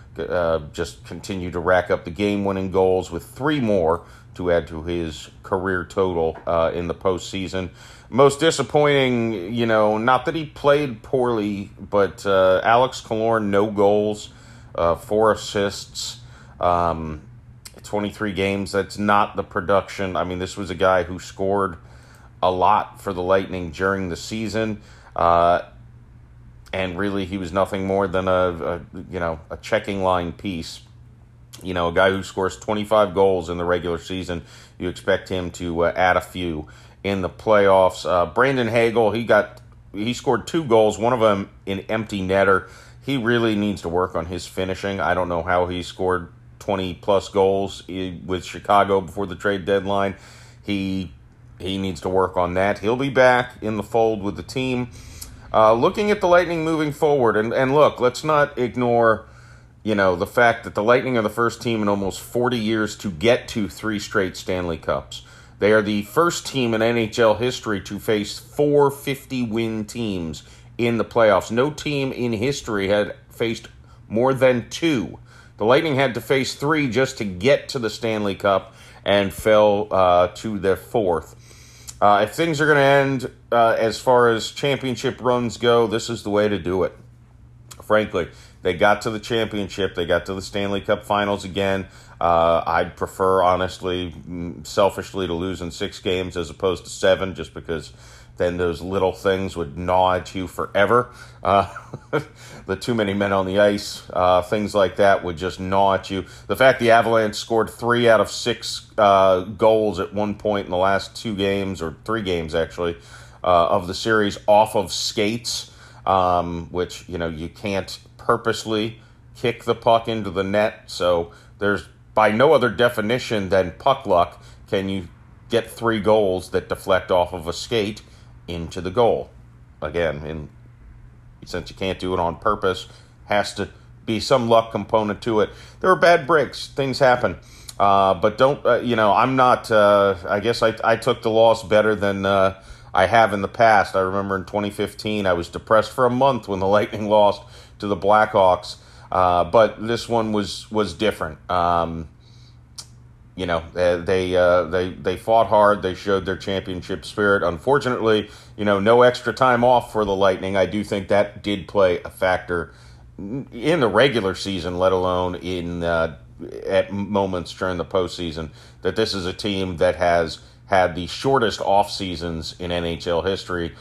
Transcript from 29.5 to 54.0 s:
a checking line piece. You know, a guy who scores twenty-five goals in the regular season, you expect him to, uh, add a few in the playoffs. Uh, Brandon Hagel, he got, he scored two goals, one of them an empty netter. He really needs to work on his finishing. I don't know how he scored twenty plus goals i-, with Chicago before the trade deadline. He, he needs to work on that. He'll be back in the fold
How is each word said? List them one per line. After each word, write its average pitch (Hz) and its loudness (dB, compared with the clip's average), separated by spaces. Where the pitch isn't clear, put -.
a 87 -10
checking 104 -4
line 90 0
piece. 85 -10
You 92 -8
know, 87 0
a 85 -2
guy 92 4
who 95 -2
scores 92 -4
twenty-five 104 0
goals 92 2
in 87 -6
the 87 -4
regular 85 -2
season, 87 -8
you 87 -6
expect 92 -2
him 90 -6
to, 85 -2
uh, 82 0
add 90 4
a 87 0
few 85 -8
in 98 -2
the 90 -4
playoffs. 95 4
Uh, 87 2
Brandon 123 0
Hagel, 117 2
he 117 -2
got, 104 2
he 107 -4
scored 117 -2
two 165 -4
goals, 110 4
one 117 2
of 131 2
them 101 2
an 98 -4
empty 107 -4
netter. 95 2
He 139 -4
really 117 0
needs 101 -2
to 87 -6
work 90 -2
on 80 -4
his 85 -10
finishing. 95 -6
I 82 0
don't 90 -2
know 85 -2
how 90 0
he 90 -6
scored 90 -4
twenty 95 -4
plus 98 -2
goals 98 0
i-, 92 -8
with 90 -4
Chicago 98 2
before 92 -8
the 90 -10
trade 98 -4
deadline. 98 0
He, 95 -4
he 95 -8
needs 95 -6
to 98 -6
work 92 0
on 87 0
that. 101 0
He'll 107 -2
be 135 -2
back 127 4
in 107 -4
the 101 -4
fold 113 0